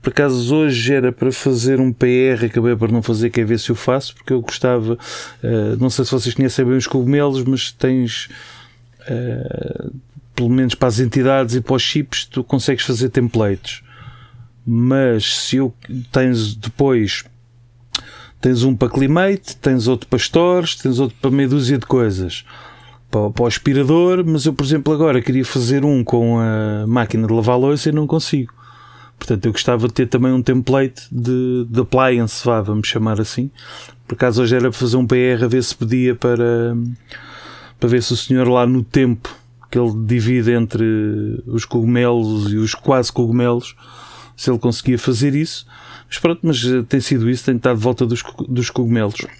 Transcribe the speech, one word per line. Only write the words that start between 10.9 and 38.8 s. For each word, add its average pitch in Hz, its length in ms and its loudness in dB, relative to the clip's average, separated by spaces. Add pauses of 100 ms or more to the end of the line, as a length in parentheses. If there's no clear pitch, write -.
entidades 127 560 2
e 123 60 0
para 131 140 -2
os 120 60 0
chips, - 440 -4
tu - 180 -6
consegues 131 420 -2
fazer 123 240 0
templates. 110 720 0 (840)
Mas 120 760 2
se - 180 -2
eu, 131 160 0 (380)
tens 120 440 2
depois, 113 680 0 (1160)
tens 127 240 2
um 131 120 2
para 120 140 0
Climate, 170 680 0
tens 127 300 2
outro 127 200 0
para 127 120 0
stores, 175 560 2
tens 127 240 -2
outro 127 220 -2
para 135 100 0
meia 139 180 2
dúzia 135 280 2
de 113 80 -4
coisas. 98 600 0 (640)
Para, 104 200 0
para 117 140 -2
o 120 40 2
aspirador, 156 760 2
mas 156 200 0
eu, 156 80 2
por 143 120 -4
exemplo, 151 280 0
agora 143 280 2
queria 127 220 0
fazer 131 400 0
um 139 200 2
com 117 360 2
a 110 460 -2
máquina 113 420 0
de 113 60 2
lavar 117 240 2
louça 143 320 2
e - 20 2
não 151 140 0
consigo. 147 480 -2 (640)
Portanto, 107 300 -2
eu 110 40 2
gostava 117 360 0
de 113 80 -2
ter 131 120 2
também 131 240 2
um 127 120 2
template 131 680 0
de, 123 560 -2
de 113 140 0
appliance, 123 640 2
vá, 113 160 2
vamos 107 260 -2
chamar 110 320 -2
assim. 123 300 -4 (580)
Por - 60 -6
acaso 123 300 2
hoje 117 120 4
era 127 140 2
para - 100 -6
fazer 120 180 0
um 127 100 2
P 127 100 2
R 123 280 2
a - 20 0
ver 123 160 2
se - 120 -6
podia 127 380 0
para, 117 640 0 (1040)
para 120 100 2
ver 120 140 4
se - 100 -2
o - 40 0
senhor 127 300 2
lá 123 200 4
no 127 160 2